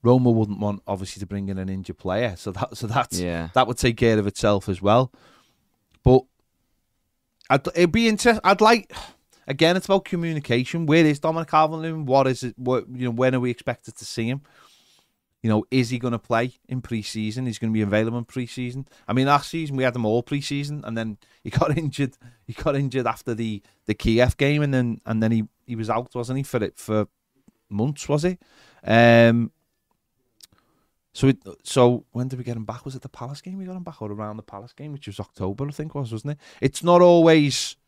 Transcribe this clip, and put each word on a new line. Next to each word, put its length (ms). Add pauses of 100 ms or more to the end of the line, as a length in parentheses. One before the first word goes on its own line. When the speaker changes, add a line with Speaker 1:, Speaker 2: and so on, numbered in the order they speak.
Speaker 1:
Roma 280
wouldn't 300
want, 260
obviously, 320
to 80
bring 220
in 100
an 100
injured 300
player, 380
so 160
that, 240
so 100
that's, 320
Speaker 2:
Yeah. 360
Speaker 1:
that 120
would 120
take 180
care 220
of 100
itself 400
as 120
well. 320 (920)
But 180 (1300)
I'd, 180
it'd 220
be 160
inter-, 380
I'd 160
like, 320 (560)
again, 280
it's 100
about 180
communication. 840
Where 180
is 140
Dominic 320
Calvert-Lewin? 560
What 220
is 160
it? 120
What, 380
you 120
know, 40
when 240
are 60
we 100
expected 460
to 80
see 240
him? 140 (1000)
You 100
know, 200
is 200
he 100
gonna 180
play 360 (140)
in 120
pre-season? 680
He's 140
gonna 120
be 100
available 360
in 60
pre-season. 640 (180)
I 60
mean, 160
last 200
season 280
we 80
had 100
him 100
all 180
pre-season, 640
and 140
then 180 (280)
he 60
got 280
<laughs> 0
injured. 380 (280)
He 80
got 220
injured 320
after 280
the, 280 (240)
the 80
Kiev 420
game, 260
and 120
then, 320
and 160
then 80
he, 140 (200)
he 120
was 140
out, 220
wasn't 260
he, 40
for 200
it, 140
for 300 (640)
months, 380
was 160
he? 120 (460)
Um, 680 (1600)
so 160
it, 100 (240)
so 480
when 160
did 120
we 60
get 120
him 80
back? 200
Was 120
it 60
the 60
Palace 320
game 180
we 60
got 120
him 80
back, 180
or 80
around 280
the 40
Palace 300
game, 180
which 160
was 140
October, 480
I 20
think 240
was, 160
wasn't 220
it? 60 (220)
It's 220
not 180
always 760 (120)